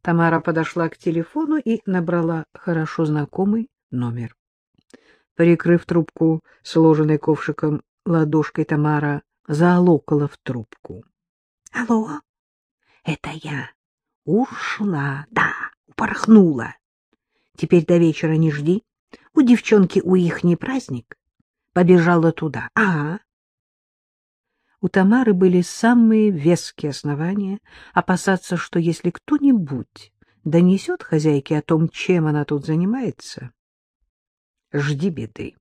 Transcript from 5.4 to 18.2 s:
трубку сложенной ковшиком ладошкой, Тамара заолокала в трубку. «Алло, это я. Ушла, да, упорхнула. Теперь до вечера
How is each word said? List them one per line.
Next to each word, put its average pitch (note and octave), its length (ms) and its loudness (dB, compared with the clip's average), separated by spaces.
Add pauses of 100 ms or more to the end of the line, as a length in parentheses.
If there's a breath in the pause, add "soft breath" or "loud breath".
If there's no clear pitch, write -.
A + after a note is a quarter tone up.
трубку D#3+ 580 -2 (200 soft breath)
сложенной D#3 560 2
ковшиком D3+ 640 -4 (240)
ладошкой, D#3 580 0
Тамара D3 560 -2 (260)
заолокала E3 800 2
в - 120 -12
трубку. - 680 -12 (680)
«Алло, A3+ 500 -4 (800)
это D3+ 260 -8 (140)
я. D3 260 -10 (560)
Ушла, D3+ 1040 -4
да, - 240 -2 (320)
упорхнула. F3 920 2 (800)
Теперь E3+ 300 2
до F3 120 2
вечера D#3+ 360 2